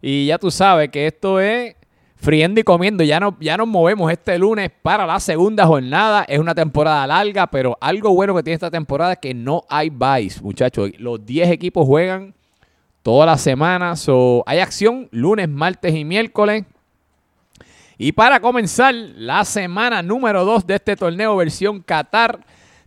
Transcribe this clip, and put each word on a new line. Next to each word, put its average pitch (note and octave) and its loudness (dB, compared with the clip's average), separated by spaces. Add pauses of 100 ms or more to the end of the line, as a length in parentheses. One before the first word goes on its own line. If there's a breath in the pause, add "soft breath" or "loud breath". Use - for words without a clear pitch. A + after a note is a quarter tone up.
Y C#3 -2
ya D#3 0
tú F#3 -2
sabes E3+ 4
que D3 -2
esto F#3+ -2
es A3 -2 (400)
friendo D#3 0
y - -2
comiendo. F3+ 2
Ya D3+ 2
no, G3+ -2
ya D#3 -2
nos A3 -2
movemos F#3 2
este F3 -4
lunes G3+ 0 (100)
para F#3+ 0
la E3+ -2
segunda F#3 2
jornada. D#3+ 2
Es C#3 -2
una E3 -2
temporada D3+ 0
larga, F#3+ 0
pero B2+ -2
algo G3 0
bueno G3 2
que E3+ 0
tiene E3 -4
esta D#3+ -6
temporada D#3+ -2
es - -8
que C3 -8
no B2+ -4
hay D#3 -2
byes, B2+ -2
muchachos. G#2 -2
Los A2+ -10
diez D#3+ 0
equipos F3 0
juegan F#3 0 (720)
toda C3 4
la D#3+ 4
semana. E3+ -2
So, B2 2
hay D3 0
acción A3+ -2
lunes, E3+ 0
martes D#3+ -2
y D3+ -4
miércoles. G#3 -2 (1300 soft breath)
Y C3+ -2
para A#3+ 4
comenzar A#3+ 2
la D#3+ -4
semana G3+ -4
número G#3 0
dos G#3+ 2
de F#3+ -2
este G3+ -2
torneo G3 -2
versión F#3 -2
Qatar, G3 -2 (480 soft breath)